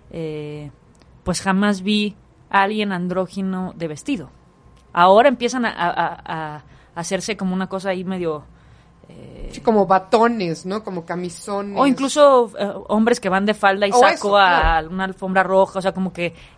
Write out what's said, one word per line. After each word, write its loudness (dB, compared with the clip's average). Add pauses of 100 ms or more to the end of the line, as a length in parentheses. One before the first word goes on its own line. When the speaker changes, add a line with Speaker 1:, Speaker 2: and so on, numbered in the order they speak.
(100)
Speaker 1:
eh, -10 (540)
pues -4
jamás 0
vi -2 (340)
a 2
alguien -2
andrógino -6
de -8
vestido. -8 (640)
Ahora 6
empiezan -2
a, -2
a, -4
a, -6
a -18 (320)
hacerse -6
como -4
una -4
cosa -6
ahí -6
medio, -6 (640)
eh, -16
Speaker 2:
Sí, -16
como 2
batones, 0
¿no? -6
Como -10
camisones. -8
Speaker 1:
o 4
incluso, 4
eh, -4 (180)
hombres 2
que -4
van 0
de 0
falda 2
y -2
Speaker 2:
O 2
Speaker 1:
saco 8
Speaker 2:
eso, 2
Speaker 1:
a 8 (140)
Speaker 2:
claro. 2
Speaker 1:
una -4
alfombra -2
roja, 2
o -4
sea, -2
como -4
que -6 (240)